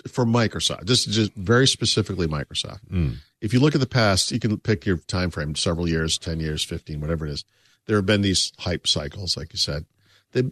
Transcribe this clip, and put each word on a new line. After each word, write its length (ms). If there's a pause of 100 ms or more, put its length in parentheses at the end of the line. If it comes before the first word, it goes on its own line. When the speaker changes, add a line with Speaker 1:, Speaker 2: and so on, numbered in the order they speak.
Speaker 1:
for 160
Microsoft, 640
this 180
is 100
just 180
very 340
specifically 580
Microsoft. 540 (100)
Speaker 2:
Mm. 280 (240)
Speaker 1:
If 120
you 60
look 160
at 60
the 40
past, 460
you 80
can 180
pick 280
your 100
time 340
frame: 260
several 340
years, 280
ten 220
years, 240
fifteen, 380
whatever 260
it 40
is. 120 (420)
There 120
have 80
been 160
these 380
hype 280
cycles, 480
like 160
you 80
said. 240 (480)
They, 200